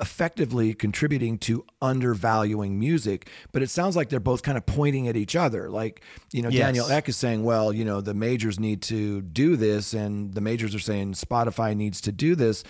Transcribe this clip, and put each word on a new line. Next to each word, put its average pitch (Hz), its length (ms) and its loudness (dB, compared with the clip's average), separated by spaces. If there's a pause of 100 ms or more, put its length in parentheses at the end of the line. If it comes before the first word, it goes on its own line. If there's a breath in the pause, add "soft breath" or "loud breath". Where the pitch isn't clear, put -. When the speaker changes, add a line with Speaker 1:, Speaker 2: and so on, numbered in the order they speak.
Speaker 1:
effectively 120 720 0
contributing 117 640 0
to 113 280 -2 (160)
undervaluing 110 960 2
music. 113 500 0 (240 loud breath)
But 135 100 0
it 131 60 0
sounds 180 280 0
like 151 120 0
they're 131 120 -2
both 123 220 0
kind 139 140 -2
of 110 80 -4
pointing 135 440 0
at 117 80 0
each 104 200 0
other. 139 320 0
Like, 107 320 -6 (320 loud breath)
you 123 80 -2
know, 120 80 0
Speaker 2:
Yes. 123 160 4
Speaker 1:
Daniel 123 260 2
Ek 143 200 2
is - 80 -4
saying, 113 260 0
"Well, 110 300 2
you 113 100 -2
know, 101 160 -2
the 101 140 -4
majors 110 440 0
need 110 240 0
to 104 380 -2
do 127 360 2
this," 107 360 2
and 104 400 -4
the 101 80 -4
majors 110 340 -2
are 107 40 -4
saying 98 360 -2
Spotify 113 600 -2
needs 104 260 -4
to 104 100 -2
do 151 220 0
this. 117 360 2